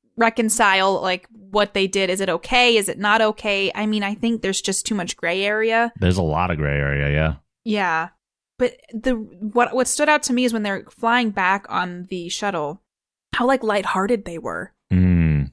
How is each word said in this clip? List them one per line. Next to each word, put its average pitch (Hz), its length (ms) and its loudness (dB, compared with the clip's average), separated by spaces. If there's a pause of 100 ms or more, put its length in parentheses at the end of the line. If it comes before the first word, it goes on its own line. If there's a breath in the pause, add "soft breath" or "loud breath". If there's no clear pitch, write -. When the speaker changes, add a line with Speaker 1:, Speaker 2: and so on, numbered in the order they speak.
(180)
Speaker 1:
reconcile, 214 840 2
like, 185 300 -4
what 202 440 -2
they 190 120 2
did. 190 220 0
Is 190 100 -2
it 190 100 -2
okay? 240 480 2
Is 196 120 0
it - 100 -8
not 208 220 2
okay? 208 520 0
I 208 120 -4
mean, 214 180 -2
I 202 120 -4
think 233 260 -2
there's 190 200 -2
just - 240 -4
too 220 100 -2
much 175 200 -6
gray 180 300 -2
area. 226 540 0
Speaker 2:
There's 90 180 2
a 95 60 0
lot 82 280 0
of 80 60 -2
gray 73 200 -2
area, 71 340 0
yeah. 78 240 2 (280)
Speaker 1:
Yeah. 180 460 -2 (500)
But 247 160 0 (180)
the, 233 200 -2
what, 220 600 -2
what 254 140 0
stood 302 220 0
out 294 140 4
to 254 100 -2
me 247 100 2
is 240 100 2
when 220 100 -2
they're 196 260 -4
flying 226 420 0
back 196 380 0
on 180 400 -4
the 175 200 -8
shuttle, 180 520 -6 (520)
how, 240 140 0
like, 262 160 2
lighthearted 208 600 0
they 170 120 -10
were 92 360 -10 (180)
Speaker 2:
Mm. 82 600 4